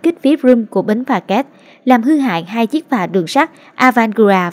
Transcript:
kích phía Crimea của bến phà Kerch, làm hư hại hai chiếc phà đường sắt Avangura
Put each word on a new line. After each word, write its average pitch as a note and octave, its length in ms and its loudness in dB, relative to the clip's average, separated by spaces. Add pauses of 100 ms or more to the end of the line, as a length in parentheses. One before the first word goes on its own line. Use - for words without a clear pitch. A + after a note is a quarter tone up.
kích E4+ 200 -2
phía C#4+ 140 2
Crimea B3 340 2
của F#3+ 120 -2
bến A3 220 -4
phà A3+ 160 -2
Kerch, A#3 280 -4 (360)
làm B3 180 4
hư D4+ 140 2
hại G3 280 -2
hai A3+ 220 -2
chiếc D#4 240 -6
phà G3 160 -2
đường E3+ 200 -2
sắt D4 240 -2 (240)
Avangura G#3+ 800 2